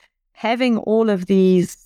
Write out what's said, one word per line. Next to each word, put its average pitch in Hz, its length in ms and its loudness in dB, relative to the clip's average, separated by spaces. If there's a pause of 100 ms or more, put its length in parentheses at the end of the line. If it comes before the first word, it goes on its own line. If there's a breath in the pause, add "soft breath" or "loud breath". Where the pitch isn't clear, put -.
(320 soft breath)
having 233 460 -2
all 220 320 -2
of 180 160 -4
these 185 600 2